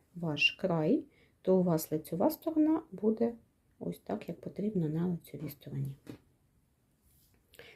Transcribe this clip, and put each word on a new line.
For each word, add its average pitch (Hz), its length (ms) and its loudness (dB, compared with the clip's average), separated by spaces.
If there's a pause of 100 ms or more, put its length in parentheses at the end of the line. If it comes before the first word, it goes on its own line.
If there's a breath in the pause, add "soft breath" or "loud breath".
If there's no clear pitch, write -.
(140)
ваш 165 360 0
край, 170 540 0 (380 soft breath)
то 185 160 4
у 180 40 4
вас 165 300 0
лицьова 170 380 0
сторона 311 520 2 (100)
буде 220 420 0 (440)
ось 170 200 -8
так, 208 300 -8
як 170 120 -12
потрібно 185 480 0
на 160 180 0
лицьовій 160 440 -6
стороні. 139 440 -8 (1800 loud breath)